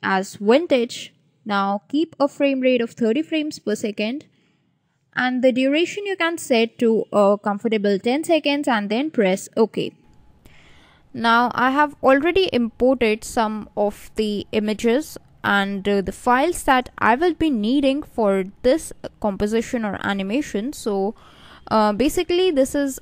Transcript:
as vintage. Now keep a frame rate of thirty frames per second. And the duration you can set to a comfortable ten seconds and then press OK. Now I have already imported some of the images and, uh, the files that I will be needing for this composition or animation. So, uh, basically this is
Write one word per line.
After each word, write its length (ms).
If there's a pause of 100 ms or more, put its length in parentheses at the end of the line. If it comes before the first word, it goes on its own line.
as 320
vintage. 760 (320)
Now 440
keep 320
a 80
frame 320
rate 200
of 120
thirty 300
frames 360
per 160
second. 520 (880)
And 260
the 80
duration 560
you 100
can 220
set 400
to 340
a 300
comfortable 560
ten 240
seconds 460
and 200
then 220
press 460
OK. 360 (1200)
Now 400
I 180
have 320
already 500
imported 720
some 520
of 380
the 380
images 640 (240)
and, 460
uh, 140
the 100
files 500
that 360
I 180
will 180
be 160
needing 540
for 400 (180)
this 300 (280)
composition 640
or 220
animation. 680
So, 420 (520)
uh, 240
basically 600
this 240
is 260